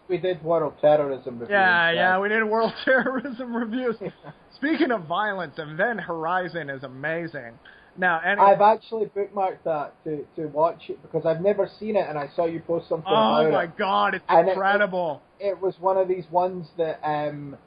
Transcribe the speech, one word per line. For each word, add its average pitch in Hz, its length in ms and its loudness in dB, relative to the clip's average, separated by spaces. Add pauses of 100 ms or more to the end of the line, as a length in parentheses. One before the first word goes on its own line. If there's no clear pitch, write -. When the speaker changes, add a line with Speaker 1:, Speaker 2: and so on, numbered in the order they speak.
Speaker 1:
we 180 100 0
did 165 260 -4
World 160 360 0
Terrorism 139 600 2
reviews. 120 100 -8
Speaker 2:
Yeah, 180 400 4
Speaker 1:
so. 165 40 0
Speaker 2:
yeah, 185 260 4
we 202 80 0
did 220 160 0
World 220 340 0
<laughs> - 60 -10
Terrorism 262 680 -2
reviews. 233 460 -4
Speaker 1:
<laughs> - 540 -16
Speaker 2:
Speaking 285 380 0
of 202 140 -4
violence, 185 520 -4
Event 170 420 -2
Horizon 165 720 -4
is 135 140 -10
amazing. 139 720 -8 (400)
Now, 175 260 2
any- 196 160 2
Speaker 1:
I've 196 200 8
actually 214 460 2
bookmarked 196 580 -4
that 151 280 -4 (120)
to, 151 200 -6 (120)
to 160 120 -6
watch 160 400 0
it - 140 -12
because 160 240 -4
I've 160 140 0
never 196 280 0 (120)
seen 214 160 -2
it, 196 120 2
and 151 100 -6
I 143 180 -6
saw 175 100 2
you 165 140 -4
post 165 280 -4
something 165 220 -4
Speaker 2:
Oh 220 360 4
Speaker 1:
about 156 60 2
Speaker 2:
my 175 120 0
Speaker 1:
it. 165 120 -12
Speaker 2:
God, 202 380 0
it's 185 140 -8
Speaker 1:
And 175 200 6
it, 185 40 2
Speaker 2:
incredible. 185 680 0 (200)
Speaker 1:
it, 202 80 -4
it 180 120 -4
was 185 200 -2
one 190 160 2
of 190 100 2
these 185 240 -2
ones 180 380 -2 (100)
that, 160 240 -4
um, 147 540 -4 (100)